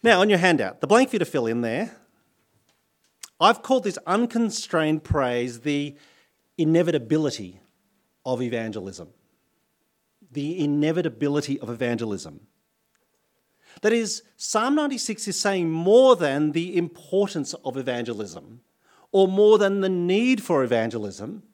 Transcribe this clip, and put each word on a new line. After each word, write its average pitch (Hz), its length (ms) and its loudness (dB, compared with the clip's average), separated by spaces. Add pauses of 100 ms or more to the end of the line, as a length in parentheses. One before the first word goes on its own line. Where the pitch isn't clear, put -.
Now, 214 180 6
on 208 80 4
your 196 100 4
handout, 160 440 0
the 147 40 -4
blank 240 220 4
for 247 80 -6
you 185 40 0
to 170 40 0
fill 123 220 -4
in 117 160 -2
there, 123 340 -6 (1400)
I've 220 220 4
called 262 220 0
this 190 220 -4
unconstrained 185 960 0
praise 123 580 -2
the 143 360 -4 (640)
inevitability 151 1000 0 (640)
of 127 180 -4
evangelism. 110 720 -8 (1160)
The 147 320 -6
inevitability 147 960 -2
of 117 120 -10
evangelism. 113 760 -6 (1300)
That 220 140 2
is, 220 280 -2 (140)
Psalm 240 380 -2
ninety-six 269 520 -4
is 196 140 -6
saying 185 300 0
more 214 460 6
than 151 360 0
the 170 240 -2
importance 175 800 -4 (100)
of 127 120 -6
evangelism 113 840 -8 (500)
or 190 160 4
more 208 320 6
than 196 220 2
the 190 80 0
need 190 540 0
for 147 200 0
evangelism. 113 920 -4